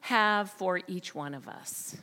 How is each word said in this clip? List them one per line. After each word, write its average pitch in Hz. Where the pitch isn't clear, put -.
have 208
for 185
each 180
one 143
of 135
us. -